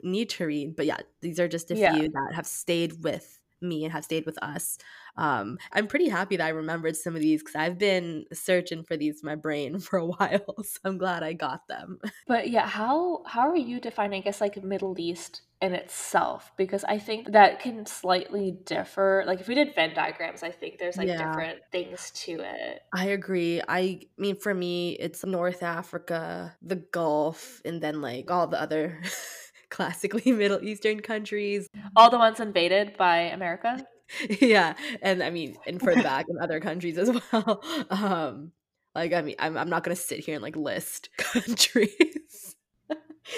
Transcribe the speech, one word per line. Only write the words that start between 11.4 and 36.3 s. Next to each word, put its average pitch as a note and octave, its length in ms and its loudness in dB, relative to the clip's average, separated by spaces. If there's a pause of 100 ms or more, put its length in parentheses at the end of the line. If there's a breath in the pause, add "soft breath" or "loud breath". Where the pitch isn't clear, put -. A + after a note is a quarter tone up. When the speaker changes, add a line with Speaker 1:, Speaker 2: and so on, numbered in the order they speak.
Speaker 1:
them. - 340 -12
<laughs> - 240 -10
Speaker 2:
But A#3 240 0
yeah, A3+ 160 4
how, C4+ 600 0
how A#3+ 240 4
are F4+ 60 4
you A#3+ 240 -2
defining, G3+ 420 -2
I - 20 -4
guess, G3+ 160 -2
like, G3+ 220 0
Middle F#3+ 360 -2
East E3+ 440 -6 (180)
in F#3 140 2
itself? - 800 -2
Because F#3+ 280 0
I G#3 140 0
think A3 340 -6
that G3+ 280 10
can A3+ 260 -8
slightly F#3 640 0 (140)
differ. G3 600 2
Like, F#3 140 0
if F#3+ 80 -12
we A#3+ 60 0
did D4 200 4
Venn D#3+ 200 2
diagrams, E3 480 -2
I E3+ 80 -6
think - 280 -12
there's, F3+ 180 -4
like, F#3+ 120 -2
Speaker 1:
Yeah. F3 100 0
Speaker 2:
different D#3+ 420 -4 (100)
things F3+ 400 -8 (140)
to E3 160 -8
it. - 420 -10 (120)
Speaker 1:
I F#3 140 -2
agree. F3 600 0
I F#3 320 0 (160)
mean, G3 200 -2
for G3+ 180 -2
me, F3 440 -2
it's E3+ 260 -8
North F3+ 380 -2
Africa, E3+ 1000 -6
the F#3 140 -4
Gulf, D#3+ 880 -2
and E3+ 180 -6
then, D3+ 180 -4
like, B2+ 300 -6
all F3 160 2
the E3 140 -2
other D#3 420 -2
<laughs> - 680 -12
classically G3+ 640 0
Middle G3+ 320 2
Eastern G#3+ 360 -2
countries. G#3 680 -4 (260 loud breath)
Speaker 2:
All A3+ 160 12
the A#3+ 80 4
ones A3+ 220 6
invaded G3 560 2
by F3 220 6
America? F#3 760 -2
Speaker 1:
<laughs> - 480 -6
Yeah, G#3 340 8 (280 loud breath)
and F#3 200 2
I C#3 80 -2
mean, E3 260 -6 (100)
and F3+ 140 -6
further A3+ 220 6
Speaker 2:
<laughs> - 0 -
Speaker 1:
back D3 260 0
in E3+ 100 -4